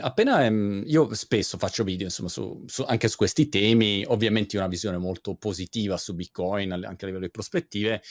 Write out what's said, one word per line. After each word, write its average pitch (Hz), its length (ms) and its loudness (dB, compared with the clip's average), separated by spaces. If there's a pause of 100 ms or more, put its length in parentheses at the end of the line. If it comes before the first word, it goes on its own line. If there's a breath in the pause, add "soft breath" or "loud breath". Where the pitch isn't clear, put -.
Appena, 202 440 4
ehm, 104 400 2
io 139 300 2
spesso 101 420 0
faccio - 260 -2
video, 95 220 -2
insomma, 87 240 -6
su, - 380 -8
su, - 200 -6
anche 117 220 2
su - 80 -2
questi - 320 2
temi. 104 580 4
Ovviamente 107 500 2
ho 98 40 2
una 95 80 0
visione 90 300 -4
molto 92 380 -6
positiva 98 600 -4
su - 180 -6
Bitcoin, 95 580 -4
al-, 90 120 -6
anche 98 200 -12
a 98 40 -6
livello 92 160 -6
di 90 60 -6
prospettive, 107 800 -4